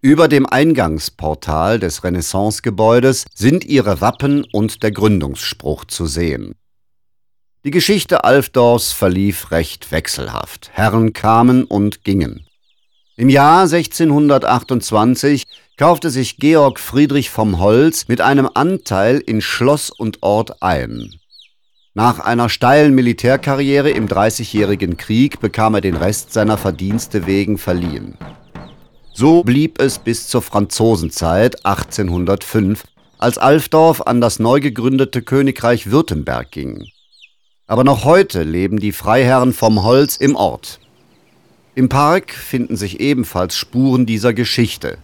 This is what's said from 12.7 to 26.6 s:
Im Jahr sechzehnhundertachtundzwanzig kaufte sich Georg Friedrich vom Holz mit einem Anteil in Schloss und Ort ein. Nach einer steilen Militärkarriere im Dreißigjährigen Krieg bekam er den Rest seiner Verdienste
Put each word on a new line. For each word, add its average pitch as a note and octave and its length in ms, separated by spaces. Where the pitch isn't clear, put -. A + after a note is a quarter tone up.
Im A#2+ 140
Jahr D3+ 400
sechzehnhundertachtundzwanzig C#3 1800
kaufte E3 320
sich B2+ 260
Georg D3 460
Friedrich C#3 480
vom G#2+ 300
Holz A#2+ 500
mit A#2+ 100
einem C#3 340
Anteil C3 680
in A2 200
Schloss C#3 500
und - 320
Ort G#2+ 400
ein. A#1+ 540
Nach A#2 260
einer A#2 300
steilen C#3+ 440
Militärkarriere C3+ 1000
im G#2+ 180
Dreißigjährigen G2+ 880
Krieg B2 420
bekam A2 360
er G2 60
den F#2 140
Rest F2+ 380
seiner G#2+ 240
Verdienste G2 680